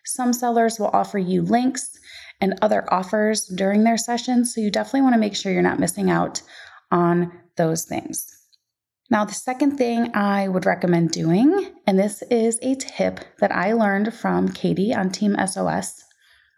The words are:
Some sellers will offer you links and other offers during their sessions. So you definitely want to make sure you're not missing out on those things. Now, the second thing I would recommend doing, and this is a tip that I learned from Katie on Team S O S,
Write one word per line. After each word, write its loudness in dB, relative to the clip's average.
Some -2
sellers 0
will 0
offer 0
you 0
links 0
and 0
other 0
offers 0
during 2
their 4
sessions. -2
So -4
you 0
definitely 0
want 4
to 4
make 0
sure -4
you're 2
not 0
missing 0
out 0
on 2
those 0
things. -10
Now, 0
the -8
second -2
thing -2
I 0
would -2
recommend 2
doing, 2
and 4
this -2
is 0
a -2
tip -4
that 2
I 0
learned 2
from 0
Katie 0
on 0
Team 0
S -2
O -2
S, -4